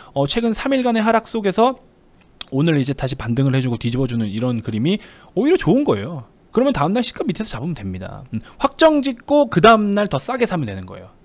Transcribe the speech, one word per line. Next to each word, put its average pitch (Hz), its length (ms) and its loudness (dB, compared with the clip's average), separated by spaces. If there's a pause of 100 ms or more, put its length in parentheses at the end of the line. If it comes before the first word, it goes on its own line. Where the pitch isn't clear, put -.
(120)
어, 143 140 0
최근 233 260 0
삼 269 200 -4
일간의 240 300 2
하락 220 260 0
속에서 226 480 0 (760)
오늘 147 300 2
이제 135 120 -2
다시 131 220 -4
반등을 127 400 0
해주고 127 220 0
뒤집어주는 117 500 -2
이런 113 340 -2
그림이 190 380 -2 (380)
오히려 285 200 0
좋은 262 280 2
거예요. 131 400 -4 (260)
그러면 262 240 2
다음날 196 280 0
시가 - 220 -6
밑에서 220 240 -4
잡으면 143 260 -8
됩니다. 95 500 -10 (100)
음, 110 60 -4 (180)
확정 311 420 4
짓고 277 480 2
그 160 140 2
다음날 208 440 6
더 139 120 -4
싸게 240 260 -2
사면 165 220 -2
되는 95 180 -10
거예요. - 240 -18 (160)